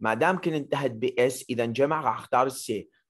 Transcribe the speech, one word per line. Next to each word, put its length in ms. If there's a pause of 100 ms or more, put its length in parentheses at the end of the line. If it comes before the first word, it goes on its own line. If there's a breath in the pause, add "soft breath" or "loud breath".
ما 140
دام 260
كن 140
انتهت 360
ب 140
إس 460
إذا 160
جمع 340
راح 180
أختار 280
السي، 420 (220 soft breath)